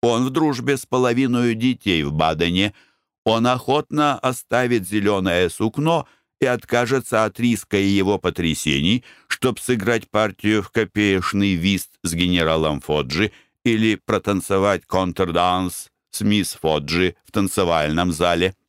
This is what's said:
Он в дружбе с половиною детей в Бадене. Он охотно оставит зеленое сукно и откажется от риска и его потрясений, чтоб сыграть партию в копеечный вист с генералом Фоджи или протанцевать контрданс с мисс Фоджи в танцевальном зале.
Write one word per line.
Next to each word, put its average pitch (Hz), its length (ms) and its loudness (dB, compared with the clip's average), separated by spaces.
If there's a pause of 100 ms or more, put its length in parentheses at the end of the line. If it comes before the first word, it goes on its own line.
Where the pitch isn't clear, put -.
Он 120 240 2
в 135 40 -2
дружбе 135 480 0
с - 80 -10
половиною 123 680 0
детей 110 480 0
в 71 80 -4
Бадене. 85 600 0 (500)
Он 113 240 2
охотно 139 720 0
оставит 123 680 -2
зеленое 95 640 0
сукно 147 580 -2 (320)
и 139 60 0
откажется 120 800 0
от 104 140 -6
риска 113 380 0
и 98 100 2
его 98 300 2
потрясений, 82 840 0 (240)
чтоб - 320 -4
сыграть 113 500 -2
партию 107 540 0
в - 60 -12
копеечный 101 840 0
вист 90 380 0 (120)
с 82 100 -4
генералом 80 680 0
Фоджи 76 520 -2 (320)
или 110 320 2
протанцевать 98 920 0
контрданс 90 1040 -2 (220)
с - 100 -10
мисс 104 400 0
Фоджи 78 540 0 (100)
в - 60 -20
танцевальном 87 800 0
зале. 87 440 0 (140)